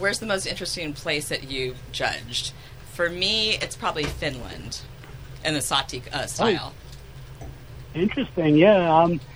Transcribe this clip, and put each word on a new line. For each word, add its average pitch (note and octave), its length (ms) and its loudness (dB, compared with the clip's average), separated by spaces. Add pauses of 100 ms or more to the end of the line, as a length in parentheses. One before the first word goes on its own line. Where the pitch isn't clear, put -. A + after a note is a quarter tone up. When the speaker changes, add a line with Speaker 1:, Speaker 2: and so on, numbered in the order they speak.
Speaker 1:
where's G3 200 0
the A3 60 -6
most G3 200 -2
interesting F3 480 -6
place D3 340 -2
that C3+ 220 -6
you've C3 260 -2 (160)
judged? - 600 -2 (400)
For E3+ 180 0
me, G#3 460 0
it's - 200 -6
probably D#3+ 280 -2
Finland A#2+ 760 -6 (640)
and D#3 100 0
the C#3 60 0
Sahti, C#3 420 -2 (100)
uh, C3+ 100 -4
Speaker 2:
Oh. - 40 -4
Speaker 1:
style. F#3 460 0 (1200)
Speaker 2:
Interesting, E3 640 4
yeah. E3+ 460 10
Um, E3+ 180 4 (160)